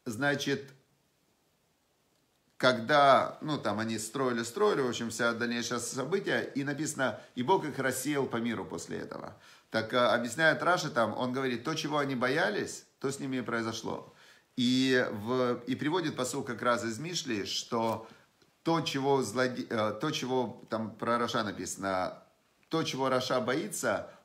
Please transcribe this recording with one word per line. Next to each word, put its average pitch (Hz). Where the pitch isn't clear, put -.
значит, 139
когда, 127
ну, 147
там 107
они 113
строили, 123
строили, 196
в 127
общем, 113
вся 117
дальнейшее 117
событие, 151
и 139
написано, 135
«и 123
Бог 151
их 135
рассеял 131
по 120
миру 113
после 85
этого». -
Так, 135
э, 127
объясняет 123
Раши 160
там, 113
он 127
говорит, 127
«То, 156
чего 151
они 135
боялись, 160
то 139
с 135
ними 131
и -
произошло». 113
И, 127
в, 120
и 131
приводит 151
посыл 127
как 117
раз 120
из 113
Мишли, 135
что 113
то, 165
чего 139
злоде-, 120
э, 107
то, 156
чего 127
там 110
про 117
Раша 117
написано, 92
то, 165
чего 135
Раша 127
боится, 123